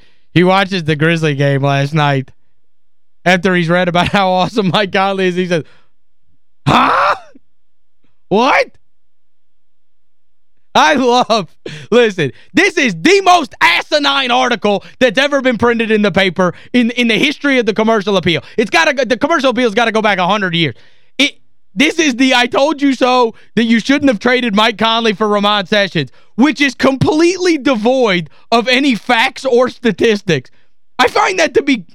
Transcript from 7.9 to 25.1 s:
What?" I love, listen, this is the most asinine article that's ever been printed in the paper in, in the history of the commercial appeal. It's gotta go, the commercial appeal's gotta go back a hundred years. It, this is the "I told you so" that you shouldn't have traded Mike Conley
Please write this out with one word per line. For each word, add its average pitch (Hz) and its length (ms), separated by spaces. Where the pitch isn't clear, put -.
What?" 262 500
I 294 200
love, 240 600
listen, 196 400
this 370 240
is 247 220
the 381 220
most 349 400
asinine 285 680
article 233 520
that's 247 200
ever 285 200
been 247 200
printed 233 320
in 214 100
the 202 100
paper 185 440
in, 240 180
in 240 160
the 220 100
history 269 420
of 220 80
the 214 80
commercial 214 420
appeal. 160 260
It's - 140
gotta 320 220
go, 254 120
the 220 120
commercial 285 340
appeal's 226 240
gotta 226 160
go 214 100
back 208 160
a 180 100
hundred 190 280
years. 156 180
It, - 200
this 302 240
is 302 160
the 262 180
"I 247 140
told 285 340
you 277 140
so" 247 400
that 233 100
you 226 140
shouldn't 285 300
have 208 100
traded 247 360
Mike 214 240
Conley 226 340